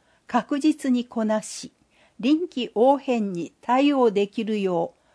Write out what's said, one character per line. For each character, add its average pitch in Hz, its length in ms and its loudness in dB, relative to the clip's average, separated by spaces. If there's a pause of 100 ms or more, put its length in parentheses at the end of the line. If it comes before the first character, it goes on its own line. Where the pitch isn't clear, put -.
(260)
確 - 340 -2
実 302 320 0
に 247 140 -2
こ 226 180 -6
な 214 180 0
し、 - 300 -16 (480)
臨 311 260 2
機 247 280 -6
応 262 240 4
変 233 340 -2
に 170 280 -8
対 277 320 2
応 247 180 4
で 202 180 0
き 226 160 -6
る 214 160 -4
よ 180 340 -2
う - 60 -20 (140)